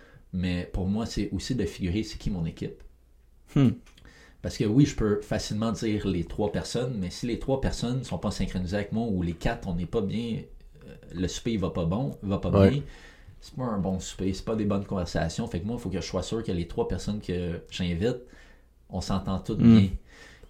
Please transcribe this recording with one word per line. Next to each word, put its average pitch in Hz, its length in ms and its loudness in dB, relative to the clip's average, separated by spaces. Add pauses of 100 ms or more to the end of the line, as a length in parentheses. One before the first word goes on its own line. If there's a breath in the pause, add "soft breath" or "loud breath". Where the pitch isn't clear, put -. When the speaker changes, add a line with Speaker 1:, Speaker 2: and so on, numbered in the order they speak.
(340 loud breath)
Speaker 1:
Mais 90 400 -2
pour 92 140 0
moi, 107 180 0
c'est 104 260 -2
aussi 98 240 -2
de 107 100 0
figurer 95 380 -2
c'est - 140 -10
qui - 120 -4
mon 87 160 -2
équipe. - 380 -8 (720)
Speaker 2:
Hmm. 135 140 8 (720 loud breath)
Speaker 1:
Parce - 160 -4
que 117 80 2
oui, 120 200 8
je 143 100 0
peux 104 260 2
facilement 110 500 -2
dire 104 360 0
les 90 180 0
trois - 260 -2
personnes, 120 480 -2
mais 90 100 -2
si - 180 -6
les 110 120 -2
trois 135 220 0
personnes 127 420 0
sont 90 140 -6
pas 101 140 -2
synchronisées 90 460 -2
avec 101 140 -4
moi 113 160 0
ou 92 140 0
les 85 120 0
quatre, 117 360 -2
on 85 60 -2
n'est 87 100 -2
pas 113 160 -2
bien, 220 380 -4 (480)
euh, - 60 -18 (220)
le 90 120 0
souper - 260 -4
il 107 60 0
va 85 100 0
pas 85 160 -2
bon, 104 380 0
il 98 60 -2
va 95 100 2
pas - 100 -2
Speaker 3:
Ouais. 98 220 10
Speaker 1:
bien, 143 100 0 (600 loud breath)
c'est - 140 -20
pas 135 80 -4
un 113 160 -2
bon 92 200 0
souper, 95 340 -4
c'est - 120 -10
pas 110 100 -2
des 107 100 0
bonnes 98 200 0
conversations. 90 640 -2
Fait 87 140 -4
que 90 40 -6
moi, 120 140 -4
il - 20 -10
faut - 80 -6
que 87 120 -2
je - 40 -8
sois 90 180 -2
sûr 113 200 -4
que - 80 -2
les 87 160 -2
trois 117 200 -2
personnes 104 340 -4
que 87 400 -4 (100)
j'invite, 92 460 0 (720 loud breath)
on 92 120 -4
s'entend 95 380 -2
toutes 107 220 -2
Speaker 2:
Hmm. 113 180 12
Speaker 1:
bien. 98 100 8 (600 loud breath)